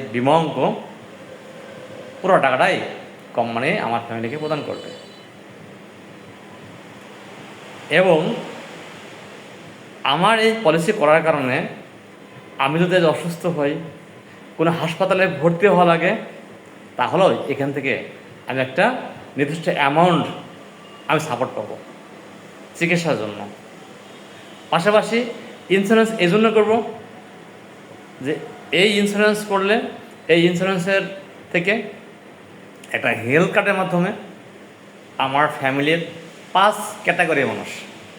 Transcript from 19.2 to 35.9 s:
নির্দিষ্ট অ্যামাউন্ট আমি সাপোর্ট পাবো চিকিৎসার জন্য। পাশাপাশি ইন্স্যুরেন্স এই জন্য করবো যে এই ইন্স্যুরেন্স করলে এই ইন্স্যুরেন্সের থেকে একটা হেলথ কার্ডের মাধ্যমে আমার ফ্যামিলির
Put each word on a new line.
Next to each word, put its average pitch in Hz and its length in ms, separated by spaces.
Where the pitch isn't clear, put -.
নির্দিষ্ট 156 320
অ্যামাউন্ট 147 560
আমি 156 120
সাপোর্ট 123 360
পাবো 107 220
চিকিৎসার 170 420
জন্য। 104 300
পাশাপাশি 208 560
ইন্স্যুরেন্স 208 400
এই 175 80
জন্য 214 240
করবো 220 320
যে 139 140
এই 202 260
ইন্স্যুরেন্স 208 480
করলে 202 360
এই 170 200
ইন্স্যুরেন্সের 185 540
থেকে 196 320
একটা 120 180
হেলথ 120 440
কার্ডের 202 200
মাধ্যমে 180 380
আমার 135 300
ফ্যামিলির 143 460